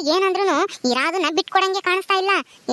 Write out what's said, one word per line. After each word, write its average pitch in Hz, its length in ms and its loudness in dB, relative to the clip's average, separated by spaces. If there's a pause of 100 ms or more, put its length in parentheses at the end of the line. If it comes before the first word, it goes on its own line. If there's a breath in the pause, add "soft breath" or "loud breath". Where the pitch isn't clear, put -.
(160)
ಏನಂದ್ರೂನು 381 420 0 (320 loud breath)
ಈ 240 40 2
ರಾಧನ್ನ 330 320 -2 (100)
ಬಿಟ್ಕೊಡಂಗೆ 381 460 0
ಕಾಣಿಸ್ತಾ 370 320 0
ಇಲ್ಲ. 381 180 2 (420 soft breath)